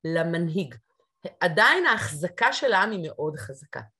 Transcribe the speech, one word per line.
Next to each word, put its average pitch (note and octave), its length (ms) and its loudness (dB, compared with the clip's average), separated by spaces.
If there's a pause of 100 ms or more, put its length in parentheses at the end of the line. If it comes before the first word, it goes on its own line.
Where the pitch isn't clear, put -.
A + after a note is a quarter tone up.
למנהיג. E3 720 -2 (640)
עדיין A#3 460 4
ההחזקה A3 680 0
של C4 200 0
העם G3 180 2
היא G3+ 120 -4
מאוד D#3 320 -6
חזקה. C3+ 460 -14 (180)